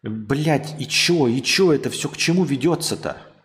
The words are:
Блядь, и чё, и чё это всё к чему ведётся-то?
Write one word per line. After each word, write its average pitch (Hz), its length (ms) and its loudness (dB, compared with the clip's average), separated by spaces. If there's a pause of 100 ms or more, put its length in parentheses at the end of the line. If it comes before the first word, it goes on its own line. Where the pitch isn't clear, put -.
Блядь, 135 760 -2
и 123 80 -6
чё, 165 400 2
и 123 140 0
чё 175 320 4
это 127 160 0
всё - 200 -6
к - 80 -12
чему 175 280 2
ведётся-то? 139 720 -2 (260)